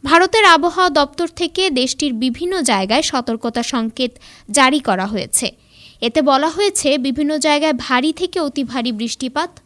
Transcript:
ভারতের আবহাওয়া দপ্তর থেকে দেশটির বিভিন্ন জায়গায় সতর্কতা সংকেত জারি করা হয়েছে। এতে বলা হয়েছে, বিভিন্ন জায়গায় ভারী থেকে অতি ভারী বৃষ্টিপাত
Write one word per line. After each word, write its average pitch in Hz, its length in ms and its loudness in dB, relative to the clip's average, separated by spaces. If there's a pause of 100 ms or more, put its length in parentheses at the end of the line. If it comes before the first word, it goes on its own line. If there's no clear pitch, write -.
ভারতের 370 400 4
আবহাওয়া 339 460 4
দপ্তর 294 380 0
থেকে 359 420 -4
দেশটির 262 440 -2
বিভিন্ন 262 480 -4
জায়গায় 226 480 2
সতর্কতা 233 520 -4
সংকেত 233 500 -4 (360)
জারি 269 320 4
করা 190 260 -2
হয়েছে। 214 400 -4 (560)
এতে 240 200 0
বলা 277 260 2
হয়েছে, 359 400 -2 (100)
বিভিন্ন 277 400 -2
জায়গায় 294 400 0
ভারী 254 340 0
থেকে 359 280 -4
অতি 285 240 -4
ভারী 240 280 -4
বৃষ্টিপাত 254 580 -6 (160)